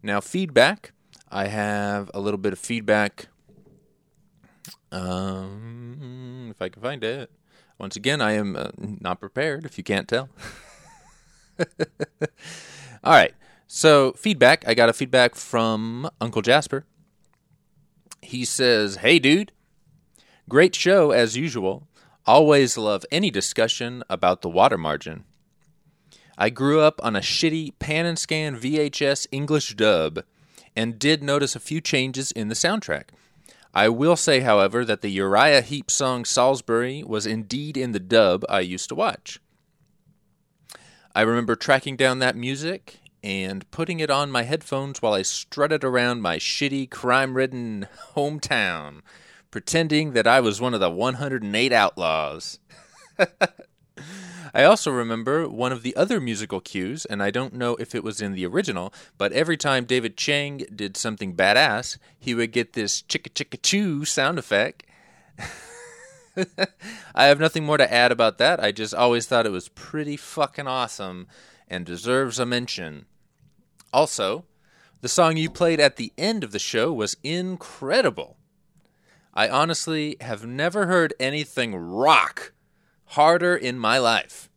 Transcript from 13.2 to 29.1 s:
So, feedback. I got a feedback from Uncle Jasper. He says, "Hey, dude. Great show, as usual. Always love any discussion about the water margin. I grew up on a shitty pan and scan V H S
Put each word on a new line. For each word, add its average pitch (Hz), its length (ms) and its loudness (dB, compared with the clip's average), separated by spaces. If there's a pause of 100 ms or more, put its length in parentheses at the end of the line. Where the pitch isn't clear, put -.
So, 147 460 6
feedback. 147 560 4
I 113 60 4
got 117 140 6
a 117 40 4
feedback 127 420 2
from 113 760 -2 (120)
Uncle 110 220 -4
Jasper. 139 420 2 (1400)
He 127 240 -8
says, 110 520 2
"Hey, 135 220 6
dude. 156 320 4 (1000)
Great 151 280 4
show, 175 340 4
as 117 260 2
usual. 123 520 -6 (360)
Always 143 540 6
love 104 320 -2
any 175 220 0
discussion 117 760 -2
about 92 340 0
the 90 60 -6
water 95 300 4
margin. 80 460 -6 (1120)
I 107 120 2
grew 135 280 0
up 151 240 4
on 110 140 -2
a 95 40 0
shitty 160 600 -2
pan 156 260 -2
and 165 120 -4
scan 156 360 -4
V 131 240 -2
H 147 240 -2
S 139 300 0